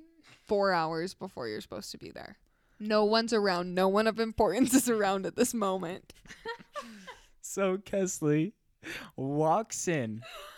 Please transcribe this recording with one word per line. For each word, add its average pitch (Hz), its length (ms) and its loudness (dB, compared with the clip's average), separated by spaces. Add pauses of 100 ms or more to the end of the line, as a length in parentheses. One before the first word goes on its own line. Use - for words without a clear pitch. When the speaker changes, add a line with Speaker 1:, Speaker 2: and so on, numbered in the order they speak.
(440)
Speaker 1:
four 196 280 2
hours 165 400 0
before 135 360 -10
you're 214 120 -6
supposed - 300 -12
to - 80 -14
be - 140 -16
there. - 260 -16 (400)
No 214 260 2
one's 226 280 4
around. 180 420 2
No 185 140 4
one 208 180 4
of 220 140 0
importance 226 540 2
<laughs> 262 60 8
is - 80 0
around 196 380 2
at 165 80 -6
this - 180 2
moment. 190 680 -4
<laughs> - 40 -20 (1200)
Speaker 2:
So 196 360 -2
Kesley 180 720 0 (640)
walks 156 720 0
in 117 340 -2 (360)